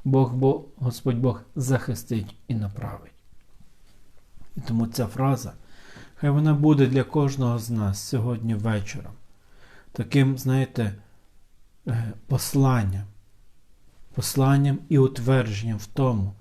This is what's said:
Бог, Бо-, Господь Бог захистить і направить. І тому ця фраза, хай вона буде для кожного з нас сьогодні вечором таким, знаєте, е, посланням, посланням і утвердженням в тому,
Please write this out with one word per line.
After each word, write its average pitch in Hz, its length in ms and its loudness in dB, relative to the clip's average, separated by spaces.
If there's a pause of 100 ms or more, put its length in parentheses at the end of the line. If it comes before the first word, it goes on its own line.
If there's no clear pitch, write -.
Бог, 135 300 2
Бо-, 131 300 2 (120)
Господь 123 420 -2
Бог 123 240 0 (140)
захистить 120 800 -4 (140)
і 123 60 -2
направить. - 580 -8 (1400)
І - 40 -6
тому 117 260 0
ця 117 200 -4
фраза, 127 460 -2 (600)
хай 143 160 0
вона 151 240 4
буде 143 320 6
для 131 160 2
кожного 131 560 0
з 113 120 -8
нас 104 380 -2
сьогодні 113 460 -2
вечором 101 580 -4 (800)
таким, 135 460 2
знаєте, 127 560 -2 (920)
е, 117 260 -4 (140)
посланням, 120 800 2 (1120)
посланням 139 640 2 (100)
і 151 100 4
утвердженням 117 800 2
в - 80 -12
тому, 110 540 0